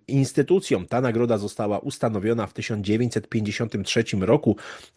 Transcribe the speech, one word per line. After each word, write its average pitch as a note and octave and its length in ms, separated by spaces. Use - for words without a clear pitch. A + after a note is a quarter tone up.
instytucjom. C3+ 800
Ta B2 140
nagroda A#2 380
została G#2 400
ustanowiona A2+ 680
w - 60
tysiąc G#2 340
dziewięćset A2+ 420
pięćdziesiątym G#2 560
trzecim A2+ 380
roku A2 340